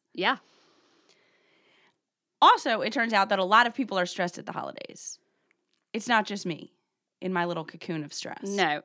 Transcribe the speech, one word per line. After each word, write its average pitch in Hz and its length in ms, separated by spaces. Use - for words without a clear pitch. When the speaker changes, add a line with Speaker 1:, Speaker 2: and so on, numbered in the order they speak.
Speaker 1:
Yeah. 190 240
Speaker 2:
Also, 311 400
it 220 120
turns 226 180
out 196 180
that 196 100
a 190 40
lot 220 240
of 226 60
people 208 260
are 180 60
stressed 175 320
at - 80
the - 80
holidays. - 680
It's 226 160
not 220 180
just 196 200
me - 280
in 185 120
my 175 120
little 170 200
cocoon 160 400
of 147 80
stress. - 300
Speaker 1:
No, 190 420